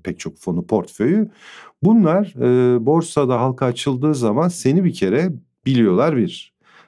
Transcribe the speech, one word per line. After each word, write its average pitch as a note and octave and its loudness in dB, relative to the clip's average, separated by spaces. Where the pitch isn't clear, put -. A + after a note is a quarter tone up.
pek - -8
çok - -14
fonu, F2 -6
portföyü. D3+ -2
Bunlar, G3+ 2
e, B2 2
borsada C#3+ 0
halka B2+ -2
açıldığı C3+ -2
zaman B2 0
seni F3 0
bir F3 0
kere D3 0
biliyorlar B2+ 2
bir. - -4